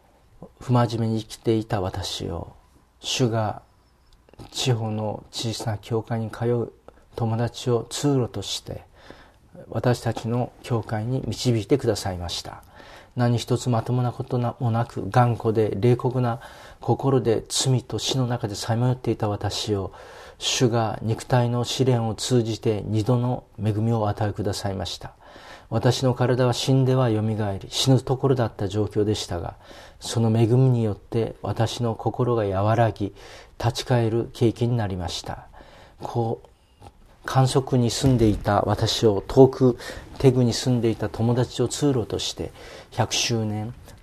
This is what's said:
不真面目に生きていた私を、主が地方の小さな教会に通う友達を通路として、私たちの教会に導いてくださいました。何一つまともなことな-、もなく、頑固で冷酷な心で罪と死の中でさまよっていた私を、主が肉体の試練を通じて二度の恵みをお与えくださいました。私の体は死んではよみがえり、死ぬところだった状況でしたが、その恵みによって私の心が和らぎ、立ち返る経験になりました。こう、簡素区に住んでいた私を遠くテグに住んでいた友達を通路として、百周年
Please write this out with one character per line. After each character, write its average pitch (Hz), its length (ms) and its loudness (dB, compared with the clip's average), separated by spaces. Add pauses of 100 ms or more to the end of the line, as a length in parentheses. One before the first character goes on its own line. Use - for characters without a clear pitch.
(600)
不 - 120 -4
真 117 280 2
面 113 100 0
目 110 60 0
に 110 60 -2
生 - 60 -12
き - 100 -16
て 113 180 0
い 110 100 0
た 104 160 -2
私 95 480 -6
を、 87 240 -10 (460)
主 - 280 -2
が 107 360 -2 (880)
地 - 200 0
方 110 200 -2
の 107 400 -4
小 113 220 -6
さ - 180 -6
な 104 80 -4
教 113 240 -4
会 113 160 -4
に 110 100 -4
通 - 160 -6
う 120 260 0 (440)
友 113 200 0
達 120 360 -2
を 117 180 0
通 143 260 0
路 120 140 2
と 98 140 -8
し - 200 -8
て、 - 200 -12 (880)
私 120 320 0
た 117 120 -2
ち - 140 -8
の 120 240 -2 (100)
教 113 220 -2
会 107 220 -4
に 127 200 -4
導 113 360 0
い 98 40 -6
て 139 140 2
く 113 80 -6
だ 104 80 2
さ 95 180 -6
い 87 40 -8
ま 87 120 -8
し - 140 -8
た。 - 200 -16 (520)
何 120 220 2
一 120 200 0
つ - 120 -4
ま 113 140 2
と 120 100 -2
も 123 80 2
な 120 100 0
こ - 120 -8
と 123 140 -4
な-、 117 220 -2
も 120 120 0
な 117 140 2
く、 104 240 -8
頑 123 280 4
固 113 160 0
で 107 260 2
冷 120 160 6
酷 127 260 0
な 120 180 -2 (400)
心 131 420 2
で 110 260 2
罪 127 360 0
と 107 160 -6
死 - 180 -2
の 127 100 0
中 120 200 -2
で 101 80 -6
さ 113 200 -2
ま 123 120 2
よ 127 60 2
っ - 40 -8
て 120 140 -2
い 107 40 0
た 107 140 -2
私 104 460 -2
を、 98 160 -4 (480)
主 - 280 2
が 113 360 0
肉 110 200 -2
体 120 260 2
の 120 140 0
試 120 220 -2
練 117 220 2
を 107 80 -4
通 127 260 2
じ 110 180 -2
て 107 260 -2
二 107 180 0
度 123 140 2
の 123 260 -2 (200)
恵 107 100 2
み 113 200 0
を 113 80 0
お 104 80 0
与 104 200 -2
え 92 40 -4
く 104 100 -6
だ 98 100 -2
さ 101 180 -4
い - 20 -4
ま 95 120 -6
し - 120 -10
た。 - 160 -16 (560)
私 120 340 2
の 127 100 4
体 127 320 2
は 120 80 4
死 - 200 0
ん 131 120 6
で 127 100 4
は 127 140 4
よ 107 120 2
み 110 140 0
が 104 180 -2
え 95 60 -6
り、 - 100 -14
死 - 220 2
ぬ 127 100 6
と 127 160 -2
こ 135 120 2
ろ 135 60 4
だ 117 120 2
っ - 80 -6
た 101 120 -4
状 104 180 0
況 104 200 0
で 104 100 2
し - 120 -6
た 87 120 -4
が、 87 160 -8 (440)
そ - 200 -4
の 113 80 4
恵 110 200 4
み 127 220 6
に 117 140 2
よ 104 100 0
っ - 20 -12
て 110 460 -4
私 107 400 -2
の 113 140 0
心 120 400 0
が 110 80 2
和 101 320 2
ら 113 160 4
ぎ、 101 220 -4 (460)
立 - 240 -2
ち - 20 -18
返 117 240 2
る 117 240 -2
経 117 180 2
験 120 200 -2
に 123 60 0
な 107 100 0
り 92 100 -4
ま 85 100 -4
し - 140 -8
た。 - 240 -10 (560)
こ 117 420 -4
う、 - 40 -20 (800)
簡 131 220 4
素 135 140 2
区 131 160 0
に 120 120 4
住 131 240 2
ん 123 40 4
で 110 100 6
い 101 80 4
た 101 280 0
私 107 420 0
を 98 220 4
遠 135 200 10
く 131 300 2 (400)
テ 135 140 6
グ 123 120 4
に 113 100 2
住 127 220 0
ん 117 60 0
で 113 80 2
い 107 60 0
た 107 140 -4
友 117 260 0
達 123 280 -2
を 120 40 0
通 147 260 -2
路 110 120 -2
と - 140 -6
し - 140 -6
て、 - 180 -8 (400)
百 - 220 -2
周 113 320 0
年 107 280 -6 (300)